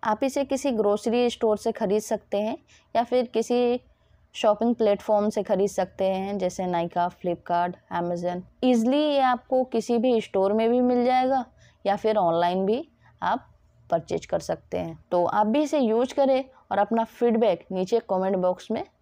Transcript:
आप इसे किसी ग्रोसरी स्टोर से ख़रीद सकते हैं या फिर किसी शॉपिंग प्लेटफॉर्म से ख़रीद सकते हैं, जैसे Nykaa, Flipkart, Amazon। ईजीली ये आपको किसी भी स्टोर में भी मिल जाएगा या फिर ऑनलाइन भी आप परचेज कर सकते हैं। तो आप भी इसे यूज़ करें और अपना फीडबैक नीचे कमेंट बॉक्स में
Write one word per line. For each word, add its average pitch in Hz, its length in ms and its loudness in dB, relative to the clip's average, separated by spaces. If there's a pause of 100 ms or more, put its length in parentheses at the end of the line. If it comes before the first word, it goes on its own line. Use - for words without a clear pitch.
आप 214 200 0
इसे 269 220 0
किसी 277 260 -2
ग्रोसरी 220 580 2
स्टोर 214 280 0
से 226 140 -4
ख़रीद 214 300 -2
सकते - 360 -6
हैं 214 180 -4 (400)
या 226 80 2
फिर 247 220 0
किसी 240 540 0 (560)
शॉपिंग 226 400 2
प्लेटफॉर्म 208 540 0
से 208 140 -4
ख़रीद 196 260 0
सकते 190 360 -4
हैं, 190 320 -4
जैसे 185 280 -4
Nykaa, 175 500 -2
Flipkart, 175 600 -4 (180)
Amazon। 175 480 -4 (220)
ईजीली 254 400 2
ये 294 180 0
आपको 254 420 0
किसी 240 340 -2
भी 233 240 2
स्टोर 196 320 0
में 226 160 2
भी 247 120 2
मिल 247 240 2
जाएगा 254 380 2 (420)
या 196 100 2
फिर 214 220 0
ऑनलाइन 175 480 2
भी 240 220 -2 (340)
आप 190 260 -2 (420)
परचेज 165 360 -2
कर 170 140 -2
सकते - 380 -6
हैं। 165 200 -8 (140)
तो 175 140 2
आप 208 220 0
भी 277 160 2
इसे 302 160 0
यूज़ 240 340 0
करें 262 300 2 (280)
और 196 60 0
अपना 220 260 0
फीडबैक 226 680 0
नीचे 185 380 0
कमेंट 190 280 0
बॉक्स 180 340 -2
में 240 120 -4 (180)